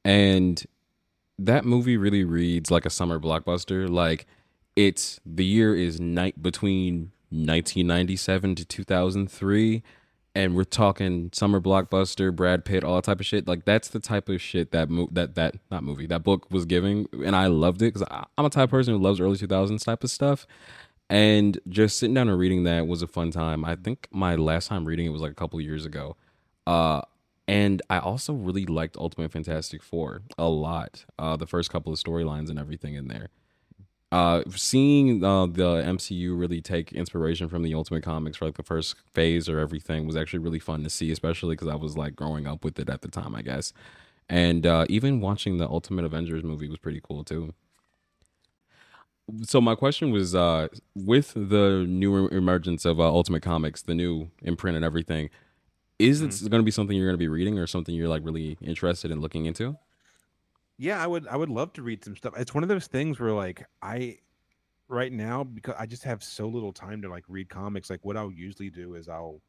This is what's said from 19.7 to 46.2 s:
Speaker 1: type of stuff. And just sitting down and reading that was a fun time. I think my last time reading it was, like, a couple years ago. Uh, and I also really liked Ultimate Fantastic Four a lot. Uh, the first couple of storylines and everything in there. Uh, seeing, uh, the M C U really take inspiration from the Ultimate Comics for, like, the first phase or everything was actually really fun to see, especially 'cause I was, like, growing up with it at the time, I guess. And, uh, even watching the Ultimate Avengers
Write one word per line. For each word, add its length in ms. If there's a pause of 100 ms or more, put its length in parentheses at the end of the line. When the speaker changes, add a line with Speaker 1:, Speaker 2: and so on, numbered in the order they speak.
Speaker 1:
type 200
of 60
stuff. 360 (640)
And 580
just 300
sitting 160
down 160
and 80
reading 260
that 240
was 140
a 40
fun 240
time. 320
I 140
think 340
my 260
last 320
time 180
reading 180
it 60
was, 100
like, 120
a 20
couple 260
years 240
ago. 320 (500)
Uh, 360 (440)
and 440
I 80
also 340
really 320
liked 320
Ultimate 340
Fantastic 520
Four 400 (160)
a 100
lot. 560 (140)
Uh, 180
the 100
first 240
couple 220
of 60
storylines 500
and 100
everything 360
in 140
there. 200 (840)
Uh, 320 (120)
seeing, 640
uh, 240
the 380
M 140
C 160
U 200
really 280
take 320
inspiration 560
from 140
the 100
Ultimate 280
Comics 360
for, 80
like, 100
the 60
first 340 (160)
phase 340
or 120
everything 480
was 100
actually 240
really 180
fun 260
to 60
see, 220
especially 420
'cause 140
I 80
was, 220
like, 180
growing 300
up 180
with 140
it 100
at 140
the 60
time, 260
I 80
guess. 320 (560)
And, 360
uh, 220
even 320
watching 380
the 100
Ultimate 380
Avengers 360